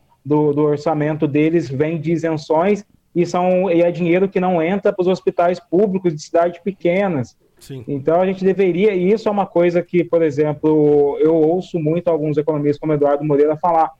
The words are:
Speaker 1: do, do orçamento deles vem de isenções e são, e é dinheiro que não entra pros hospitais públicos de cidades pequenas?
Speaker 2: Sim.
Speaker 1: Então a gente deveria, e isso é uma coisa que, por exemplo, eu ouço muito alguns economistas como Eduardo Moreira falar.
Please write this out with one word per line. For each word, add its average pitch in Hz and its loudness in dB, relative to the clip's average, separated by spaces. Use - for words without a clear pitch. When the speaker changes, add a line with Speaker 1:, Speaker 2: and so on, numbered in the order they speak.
Speaker 1:
do, 151 0
do 147 -2
orçamento 151 -2
deles 151 0
vem 151 -4
de 160 -4
isenções 165 -2
e 170 2
são, 185 0
e 170 4
é 175 4
dinheiro 175 0
que 196 -2
não 180 0
entra 196 0
pros 180 -2
hospitais 180 0
públicos 185 0
de 151 -12
cidades 175 -2
pequenas? 180 -4
Speaker 2:
Sim. 131 -16
Speaker 1:
Então 143 0
a 190 0
gente 190 -4
deveria, 190 0
e 180 0
isso 220 -2
é - 0
uma 196 -2
coisa 175 0
que, 170 0
por 170 0
exemplo, 147 2
eu 156 4
ouço 165 0
muito 160 -2
alguns 151 -2
economistas 147 -2
como 156 -4
Eduardo 143 0
Moreira 151 2
falar. 160 0